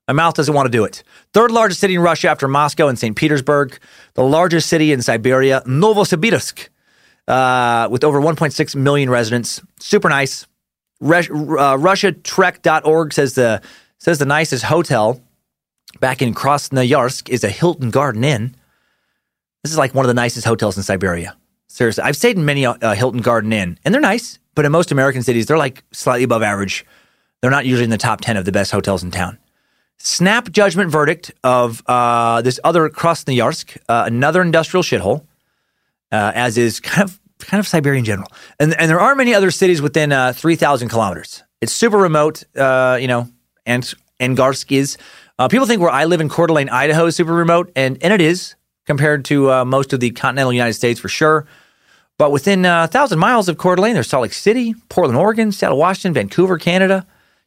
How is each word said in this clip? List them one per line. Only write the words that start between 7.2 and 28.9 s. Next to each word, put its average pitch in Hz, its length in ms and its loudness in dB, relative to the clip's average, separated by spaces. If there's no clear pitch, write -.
uh, 123 600 0
with 123 140 -2
over 143 160 2
one 156 160 0
point 151 180 -2
six - 200 -4
million 139 360 0
residents. 120 500 -2
Super 202 300 0
nice. 139 380 -2
Rush-, 165 300 2
uh, 143 480 0
Russia 185 340 2
Trek - 500 -2
dot 156 240 0
org 156 260 2
says 135 220 0
the, 117 260 2
says 170 200 0
the 139 80 -2
nicest 147 380 0
hotel 131 560 0
back 131 220 0
in 117 120 0
Krasnoyarsk 131 920 0
is 120 160 -2
a 101 60 -2
Hilton 139 400 -2
Garden 127 340 0
Inn. 127 300 -2
This 151 100 -8
is, 156 60 -4
like, 135 160 -2
one 135 120 0
of - 20 2
the 120 60 2
nicest 120 320 -2
hotels 107 320 -2
in 98 40 -4
Siberia. 90 540 -4
Seriously, - 340 -2
I've 143 140 -2
stayed 240 200 0
in 160 80 0
many, 143 200 0
uh, 117 300 -2
Hilton 117 260 -2
Garden 110 320 0
Inn, 90 320 -4
and 165 80 0
they're 269 80 0
nice, 240 380 -2
but 151 100 2
in 143 80 0
most 170 180 2
American 135 320 0
cities, 117 240 0
they're, 156 120 2
like, 139 340 -4
slightly 123 320 -2
above 117 180 0
average. 101 440 -4
They're 127 100 0
not 139 160 0
usually 123 180 0
in 113 60 -2
the 107 80 0
top 110 220 -2
ten 113 160 -2
of 95 80 -4
the 92 80 -2
best 98 200 -2
hotels 95 300 -2